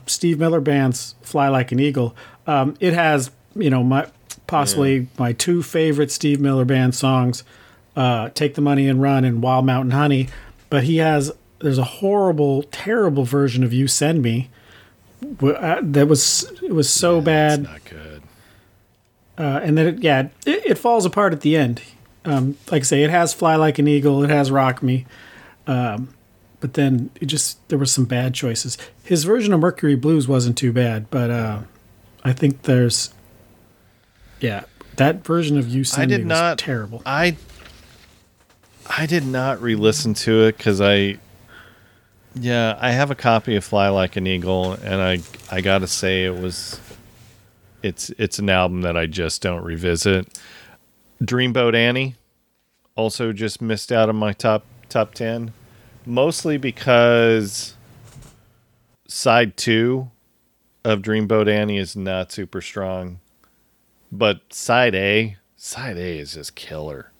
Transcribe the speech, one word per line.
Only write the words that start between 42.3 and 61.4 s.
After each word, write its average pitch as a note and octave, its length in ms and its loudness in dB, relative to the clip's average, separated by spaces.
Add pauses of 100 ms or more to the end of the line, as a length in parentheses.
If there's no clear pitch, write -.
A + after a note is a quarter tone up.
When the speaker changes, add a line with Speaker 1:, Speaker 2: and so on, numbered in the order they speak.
Speaker 2:
yeah, A#2+ 460 -2
I B2 100 0
have C#3 200 0
a C3 40 -4
copy A2+ 420 2
of G2 80 0
Fly G2+ 240 2
Like F#2+ 280 0
an F#2+ 100 -2
Eagle, F#2 460 -2
and G2 280 -4
I, F#2 200 0 (300)
I F#2 100 -4
gotta F#2+ 260 2
say F#2 380 -2
it F#2 140 -4
was, - 420 -10 (1040)
it's, - 360 -8
it's G#2 200 -4
an G2+ 120 -2
album F2+ 320 0
that E2+ 160 -2
I E2 80 -2
just D#2+ 340 -6
don't F2 240 -4
revisit. F2 600 0 (960)
Dreamboat B2 520 0
Annie B2 400 0 (800)
also A2+ 380 -2
just G#2 280 -6
missed A2 300 -6
out A2+ 180 4
of A2 60 -2
my G#2+ 180 -2
top, G#2+ 320 -2 (240)
top A2 260 -2
ten, A2+ 380 -8 (540)
mostly C#3+ 500 -2
because A#2 1160 2 (1300)
side A#2 500 2
two A#2+ 540 0 (720)
of G#2+ 180 0
Dreamboat G#2+ 460 2